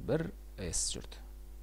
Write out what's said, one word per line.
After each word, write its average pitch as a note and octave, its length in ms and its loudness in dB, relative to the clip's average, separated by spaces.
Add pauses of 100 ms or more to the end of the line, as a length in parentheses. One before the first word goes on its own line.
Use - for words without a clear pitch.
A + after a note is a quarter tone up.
бір D#3+ 240 6 (320)
s - 320 4
жүрді. - 300 -4 (400)